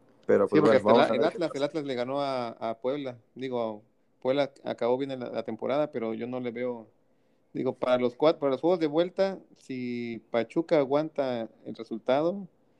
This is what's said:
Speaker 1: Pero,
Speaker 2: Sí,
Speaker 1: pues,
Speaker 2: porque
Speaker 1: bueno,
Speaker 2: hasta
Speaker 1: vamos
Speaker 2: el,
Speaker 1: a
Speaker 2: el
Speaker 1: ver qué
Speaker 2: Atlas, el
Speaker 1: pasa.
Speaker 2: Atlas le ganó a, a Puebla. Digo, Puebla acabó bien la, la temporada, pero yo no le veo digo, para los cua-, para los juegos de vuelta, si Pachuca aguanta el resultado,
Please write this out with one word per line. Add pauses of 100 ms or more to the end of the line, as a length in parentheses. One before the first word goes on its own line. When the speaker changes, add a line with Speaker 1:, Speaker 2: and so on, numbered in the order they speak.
(260)
Speaker 1:
Pero,
Speaker 2:
Sí,
Speaker 1:
pues,
Speaker 2:
porque
Speaker 1:
bueno,
Speaker 2:
hasta
Speaker 1:
vamos
Speaker 2:
el,
Speaker 1:
a
Speaker 2:
el
Speaker 1:
ver
qué
Speaker 2:
Atlas,
el
Speaker 1:
pasa.
Speaker 2:
Atlas
le
ganó
a,
a
Puebla. (160)
Digo, (360)
Puebla (120)
acabó
bien
la,
la
temporada,
pero
yo
no
le
veo (640)
digo,
para
los
cua-,
para
los
juegos
de
vuelta, (180)
si
Pachuca
aguanta (160)
el
resultado, (340)